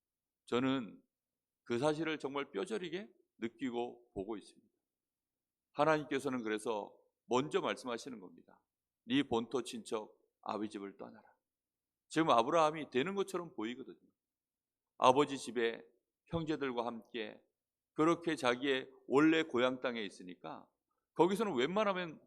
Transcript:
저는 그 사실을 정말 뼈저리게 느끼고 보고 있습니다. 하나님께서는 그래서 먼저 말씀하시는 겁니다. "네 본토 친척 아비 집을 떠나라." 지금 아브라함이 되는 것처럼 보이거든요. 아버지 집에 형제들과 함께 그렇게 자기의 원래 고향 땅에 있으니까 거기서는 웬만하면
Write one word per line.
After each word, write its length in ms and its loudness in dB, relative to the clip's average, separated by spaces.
저는 540 -2
그 140 -2
사실을 400 0
정말 320 -4
뼈저리게 580 -6
느끼고 720 -6
보고 240 -4
있습니다. 340 -20
하나님께서는 680 0
그래서 500 -2
먼저 360 2
말씀하시는 580 -4
겁니다. 400 -20
"네 180 2
본토 380 0
친척 560 -6
아비 280 -4
집을 280 -10
떠나라." 320 -18
지금 220 2
아브라함이 600 4
되는 240 0
것처럼 380 -4
보이거든요. 440 -8
아버지 400 6
집에 440 -2
형제들과 600 -2
함께 560 -10
그렇게 420 2
자기의 540 0
원래 360 6
고향 380 2
땅에 220 -2
있으니까 640 -12
거기서는 420 2
웬만하면 720 0